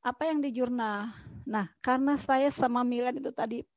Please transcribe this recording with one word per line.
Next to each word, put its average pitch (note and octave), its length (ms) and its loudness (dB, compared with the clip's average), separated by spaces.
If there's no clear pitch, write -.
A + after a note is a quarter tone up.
Apa B3 240 -2
yang D4+ 160 2
di C#4 80 -2
jurnal? A3+ 560 -2
Nah, G#3+ 320 -2
karena C4+ 400 2
saya C4+ 340 4
sama B3 320 2
Milen B3 320 0
itu B3+ 160 -6
tadi A#3 320 -4